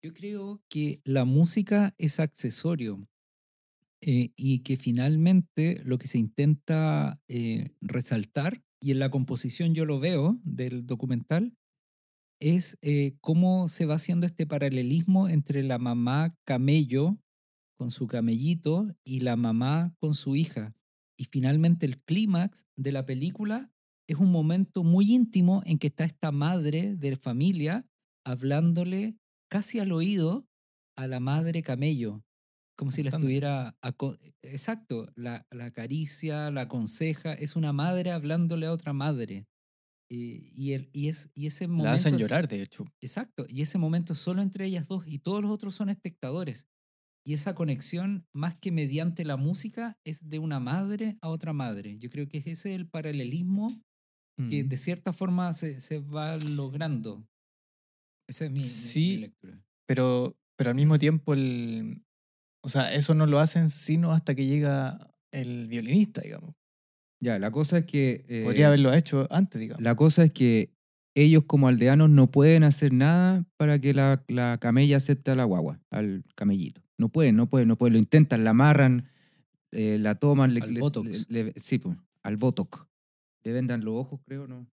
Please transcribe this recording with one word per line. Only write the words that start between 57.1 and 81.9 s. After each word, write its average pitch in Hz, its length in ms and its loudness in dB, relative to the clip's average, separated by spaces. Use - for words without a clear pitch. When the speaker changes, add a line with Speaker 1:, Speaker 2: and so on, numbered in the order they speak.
Speaker 1:
Esa 160 180 -8
es 143 60 -8
mi, 135 60 -4
mi, 139 60 -2
mi 127 60 0
Speaker 2:
Sí, 175 480 0
Speaker 1:
lectura. - 440 -16
Speaker 2:
pero, 127 500 0
pero 120 140 0
al 123 40 0
mismo 151 220 4
tiempo 147 360 2
el, 120 680 -4
o 139 60 -8
sea, 131 240 0
eso 147 200 2
no 156 140 4
lo 143 120 4
hacen 160 300 2
sino 160 440 0
hasta 156 200 0
que 135 140 -2
llega 139 500 0
el 120 360 -8
violinista, 127 540 0
digamos. - 340 -16
Speaker 3:
Ya, 120 180 -2
la 104 120 -2
cosa 151 280 0
es 165 60 0
que... 135 440 0
Eh, 113 160 -4
Speaker 2:
Podría 147 220 6
haberlo 139 260 6
hecho 143 360 2
antes, 185 320 0
digamos. 113 220 -8
Speaker 3:
la 117 120 4
cosa 156 280 6
es 156 80 6
que 117 420 2
ellos 151 320 8
como 139 220 4
aldeanos 131 420 6
no 135 220 10
pueden 156 320 8
hacer 143 300 4
nada 175 520 4
para 147 220 4
que 135 140 2
la, 139 340 4
la 120 320 0
camella 139 380 6
acepte 135 320 0
a 131 60 4
la 127 80 2
guagua, 85 360 0
al 98 320 -4
camellito. 98 460 -2
No 113 120 2
pueden, 139 260 4
no 117 140 4
pueden, 127 180 4
no 113 100 4
pueden. 120 160 4
Lo 113 60 6
intentan, 127 440 6
la 110 80 4
amarran, 131 580 6
eh, 107 280 0
la 107 160 0
toman, 139 380 4
le, 117 80 0
Speaker 1:
Al 85 120 -6
Speaker 3:
le, 117 60 -2
Speaker 1:
botox. 113 500 -4
Speaker 3:
le, 113 160 -2
le, - 120 -8
sí, - 220 -4
pues, 90 180 -6